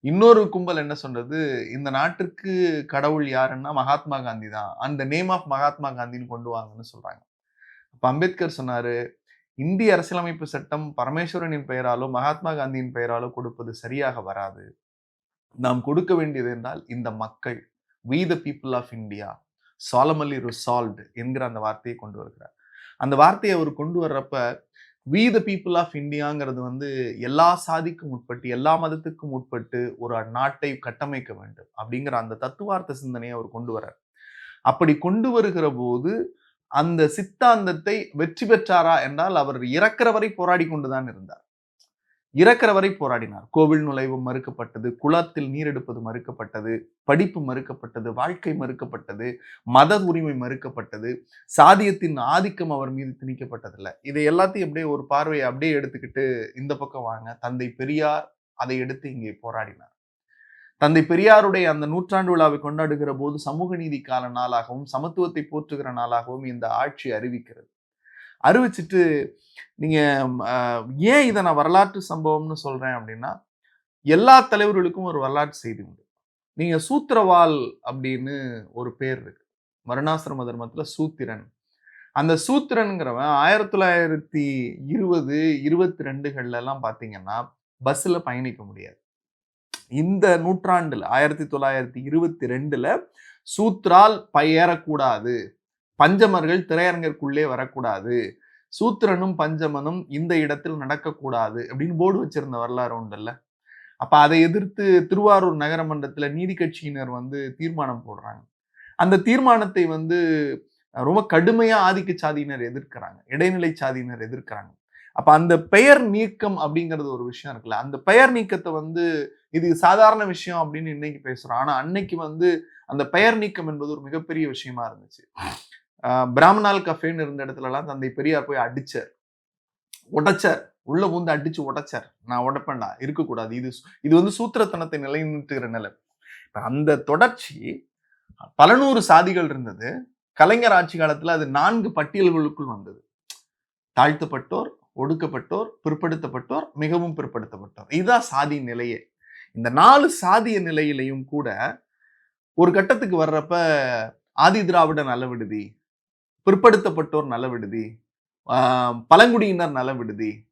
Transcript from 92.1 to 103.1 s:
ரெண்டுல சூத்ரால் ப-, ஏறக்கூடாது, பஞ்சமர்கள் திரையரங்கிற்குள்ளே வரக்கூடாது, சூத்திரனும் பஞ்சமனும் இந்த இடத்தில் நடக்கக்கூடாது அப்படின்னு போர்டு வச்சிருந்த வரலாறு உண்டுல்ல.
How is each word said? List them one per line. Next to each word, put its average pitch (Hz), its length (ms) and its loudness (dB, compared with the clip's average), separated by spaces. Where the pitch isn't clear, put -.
ரெண்டுல 139 540 -2
சூத்ரால் 202 880 6
ப-, 147 100 4
ஏறக்கூடாது, 139 1040 0
பஞ்சமர்கள் 180 640 4
திரையரங்கிற்குள்ளே 160 800 -2
வரக்கூடாது, 120 920 -4
சூத்திரனும் 190 720 0
பஞ்சமனும் 156 720 -4
இந்த 165 280 -2
இடத்தில் 147 360 -2
நடக்கக்கூடாது 135 880 -6
அப்படின்னு 160 240 -4
போர்டு 190 280 2
வச்சிருந்த 135 340 -8
வரலாறு 120 460 -4
உண்டுல்ல. 107 380 -12